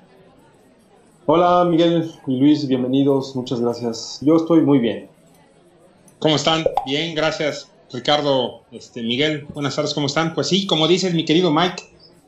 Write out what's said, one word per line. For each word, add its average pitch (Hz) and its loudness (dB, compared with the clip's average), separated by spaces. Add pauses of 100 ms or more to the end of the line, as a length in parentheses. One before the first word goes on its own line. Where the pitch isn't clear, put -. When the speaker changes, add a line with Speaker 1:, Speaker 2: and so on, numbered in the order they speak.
(1300)
Speaker 1:
Hola 175 4
Miguel 170 2 (160)
y 127 -2
Luis, 143 4
bienvenidos, 135 0
muchas 123 -4
gracias. 117 -6
Yo 151 4
estoy 165 4
muy 139 4
bien. 101 -4 (1120)
Speaker 2:
¿Cómo 151 2
están? 160 0 (220)
Bien, 156 -6
gracias, 151 -4 (220)
Ricardo, 135 -2 (100)
este, 120 -14
Miguel, 139 -2
buenas 143 -6
tardes, 147 -4
¿cómo 147 -2
están? 165 -2
Pues 139 -4
sí, 196 0
como 160 0
dices, 180 0
mi 160 -2
querido 175 2
Mike, 175 -2 (360)